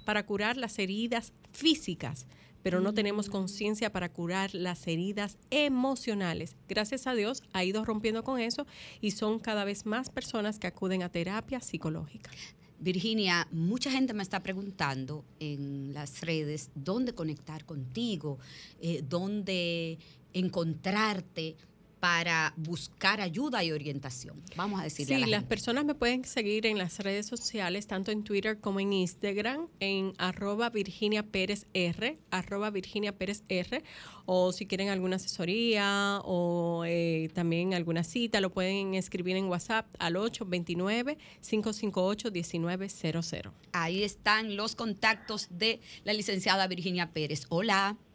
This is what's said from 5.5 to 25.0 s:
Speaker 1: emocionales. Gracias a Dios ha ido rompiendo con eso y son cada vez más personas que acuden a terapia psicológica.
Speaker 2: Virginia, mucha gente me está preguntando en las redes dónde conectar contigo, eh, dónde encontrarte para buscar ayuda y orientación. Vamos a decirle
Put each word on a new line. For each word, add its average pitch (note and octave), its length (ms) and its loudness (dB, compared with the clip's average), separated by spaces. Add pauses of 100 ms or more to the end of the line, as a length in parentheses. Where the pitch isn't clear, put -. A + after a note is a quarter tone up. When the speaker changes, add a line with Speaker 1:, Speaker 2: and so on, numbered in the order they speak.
Speaker 1:
emocionales. B3 1040 2 (120)
Gracias G#3+ 380 -2
a B3+ 80 2
Dios A3+ 280 0 (120)
ha F#3 100 2
ido G3+ 220 0
rompiendo A3 360 0
con C4 160 0
eso A#3 280 -2 (340)
y G#3 120 0
son G#3+ 260 0
cada G#3+ 260 0
vez G3+ 220 -4
más A3+ 240 -2
personas G#3+ 480 -2
que - 80 -4
acuden F#3 360 0
a F3 60 -2
terapia G3 520 -2
psicológica. D#3+ 720 -6 (500)
Speaker 2:
Virginia, F#3 680 2
mucha F#3+ 400 0
gente C4 240 2
me G3+ 80 -2
está F#3+ 180 -2
preguntando D#3 840 -2 (160)
en C#3 540 -4
las D3 260 -8
redes D#3 560 -2
dónde G#3+ 380 0
conectar D#3 500 -6
contigo, D3 720 -4 (420)
eh, E3 280 -2
dónde F3 920 0 (640)
encontrarte F3 920 0 (440)
para E3+ 560 4
buscar F3 640 0
ayuda G3+ 440 0
y D#3+ 80 0
orientación. C#3+ 680 -6 (140)
Vamos F#3+ 260 -2
a D3+ 40 -4
decirle D3+ 320 0